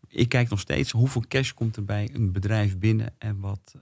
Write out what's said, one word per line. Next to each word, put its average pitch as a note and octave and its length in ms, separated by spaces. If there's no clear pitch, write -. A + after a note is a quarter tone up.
ik - 220
kijk A#2+ 200
nog G2+ 100
steeds, - 320
hoeveel A#2+ 360
cash C3+ 240
komt A2 240
er G#2 100
bij G#2 280
een G#2 180
bedrijf G2 460
binnen A2 400
en G2+ 220
wat, G2 420